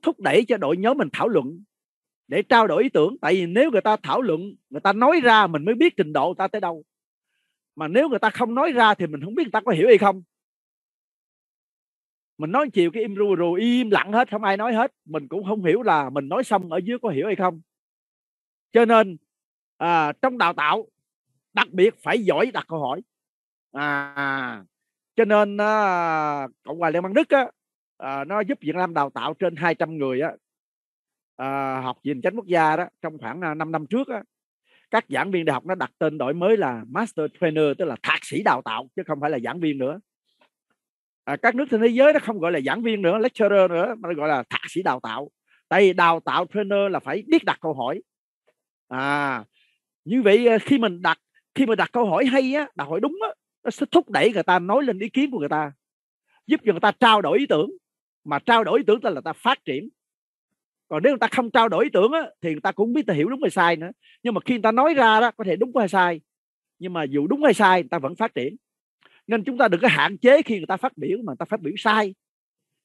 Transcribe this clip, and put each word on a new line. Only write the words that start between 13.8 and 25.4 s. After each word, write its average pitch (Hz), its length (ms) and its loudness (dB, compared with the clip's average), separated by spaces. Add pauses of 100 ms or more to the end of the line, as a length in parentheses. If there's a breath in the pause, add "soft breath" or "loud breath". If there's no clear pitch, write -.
lặng 196 220 0
hết, 233 180 2
không 214 140 -6
ai 196 120 0
nói 226 180 -4
hết, 233 180 0 (120)
mình 151 240 -8
cũng 190 160 -8
không 196 200 -4
hiểu 180 180 2
là 151 280 0
mình 139 180 -6
nói 208 160 -2
xong 180 280 -2
ở 147 120 -2
dưới 240 140 -4
có 226 100 -4
hiểu 156 180 -2
hay 202 100 -2
không. 180 240 -2 (1120)
Cho 233 120 6
nên, 220 320 4 (600)
à, 160 360 0
trong 254 260 -2
đào 170 140 2
tạo 156 360 -2 (640)
đặc 190 180 0
biệt 185 320 2
phải 196 220 -2
giỏi 180 280 0
đặt 165 160 -6
câu 160 120 -8
hỏi. 143 220 -6 (720)
À, 139 920 -6 (520)
cho 226 80 4
nên, 208 320 2